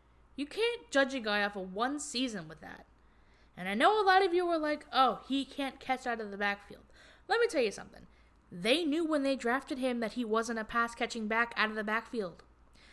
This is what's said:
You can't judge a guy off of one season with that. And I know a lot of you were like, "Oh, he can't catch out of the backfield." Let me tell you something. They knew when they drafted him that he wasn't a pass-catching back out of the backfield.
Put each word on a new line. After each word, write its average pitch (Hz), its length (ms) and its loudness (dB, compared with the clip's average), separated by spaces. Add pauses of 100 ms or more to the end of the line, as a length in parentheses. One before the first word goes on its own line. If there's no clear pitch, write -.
(360)
You 285 100 -6
can't 466 440 -4
judge 269 240 2
a 262 60 -4
guy 208 220 0
off 202 140 -2
of 185 180 -8
one 262 240 -2
season 233 480 -6
with 160 140 -18
that. - 240 -16 (720)
And 180 120 -8
I 202 60 -2
know 381 260 6
a 381 60 2
lot 381 180 8
of 339 80 0
you 359 140 2
were 339 120 2
like, 302 340 -2
"Oh, 240 340 4
he 269 180 -2
can't 269 360 -8
catch 254 260 -4
out 233 140 -2
of 208 100 -8
the 196 60 -10
backfield." 202 480 -4 (420)
Let 466 140 4
me 466 80 6
tell 302 140 2
you 208 100 2
something. - 340 -16 (440)
They 226 340 2
knew 320 200 2
when 311 180 2
they 269 140 2
drafted 254 420 -2
him 247 220 0
that 214 120 -2
he 247 120 -4
wasn't 220 340 0
a 214 60 -4
pass-catching 233 640 -2
back 226 300 0
out 214 140 2
of 214 60 -8
the 214 80 -2
backfield. 214 580 -4 (500)